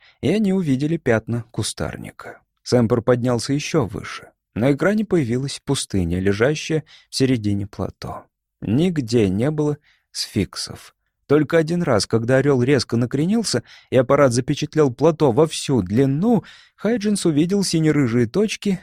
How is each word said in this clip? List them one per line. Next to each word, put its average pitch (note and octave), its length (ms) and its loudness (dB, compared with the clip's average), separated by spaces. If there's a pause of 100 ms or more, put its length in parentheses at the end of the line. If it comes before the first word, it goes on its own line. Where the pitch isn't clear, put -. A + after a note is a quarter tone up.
(220)
и A#2 80 0
они G3+ 220 0
увидели D#3+ 460 0
пятна A2+ 540 -2
кустарника. - 920 -10 (240)
Сэмпер A#2+ 360 2
поднялся B2 520 0
ещё D3 320 -2
выше. - 460 -12 (240)
На B2+ 180 2
экране G3+ 320 0
появилась C3+ 580 -2
пустыня, F#2 560 -2
лежащая B2+ 640 0 (260)
в - 60 -12
середине G#2 520 0
плато. - 580 -10 (360)
Нигде B2 680 0
не A2 220 0
было D3 260 -2 (340)
сфиксов. - 840 -6 (320)
Только D3+ 300 2
один E3+ 260 0
раз, A2+ 220 2
когда A#2 320 0
орёл C3 260 2
резко B2 340 0
накренился, D3 640 -2 (260)
и - 80 2
аппарат C3+ 340 4
запечатлел C#3 640 0
плато D3+ 380 2
во D3 160 2
всю C3+ 340 -2
длину, C#3 640 2 (320)
Хайджинс G#3 500 -2
увидел F3 380 2
сине-рыжие D3 640 2
точки, G3+ 560 -2